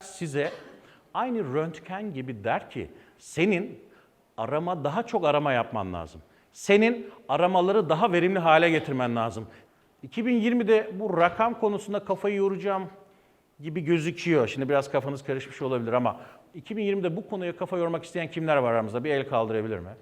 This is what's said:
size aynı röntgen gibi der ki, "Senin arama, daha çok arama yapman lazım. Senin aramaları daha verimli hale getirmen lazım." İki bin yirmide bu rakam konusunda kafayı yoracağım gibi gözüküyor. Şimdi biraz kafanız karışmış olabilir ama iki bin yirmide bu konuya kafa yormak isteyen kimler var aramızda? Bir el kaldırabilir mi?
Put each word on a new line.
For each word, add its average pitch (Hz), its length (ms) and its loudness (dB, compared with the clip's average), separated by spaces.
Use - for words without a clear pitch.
size 147 480 -4
aynı 214 400 -4
röntgen 170 600 -6
gibi 127 300 -8
der 139 260 -2
ki, 95 200 -10
"Senin 190 600 -2
arama, 151 480 -4
daha 165 180 -2
çok 208 220 -2
arama 147 280 4
yapman 110 400 -2
lazım. 82 300 -10
Senin 226 580 2
aramaları 180 600 4
daha 175 240 2
verimli 180 260 2
hale 165 320 6
getirmen 131 460 0
lazım." 113 300 -4
İki 220 240 -6
bin 247 80 2
yirmide 220 580 2
bu 190 240 -4
rakam 220 440 2
konusunda 202 440 -2
kafayı 202 320 -2
yoracağım 190 540 -2
gibi 160 200 -6
gözüküyor. 160 680 2
Şimdi 135 200 -4
biraz 139 220 2
kafanız 139 340 -2
karışmış 131 380 -6
olabilir 123 300 -2
ama 120 280 2
iki 180 220 -10
bin 220 60 -2
yirmide 190 340 0
bu 214 120 -10
konuya 180 280 -6
kafa 180 220 -4
yormak 170 260 -2
isteyen 170 260 -6
kimler 160 260 2
var 123 160 4
aramızda? 113 320 0
Bir 151 60 -2
el 135 180 0
kaldırabilir 110 500 0
mi? 87 120 -10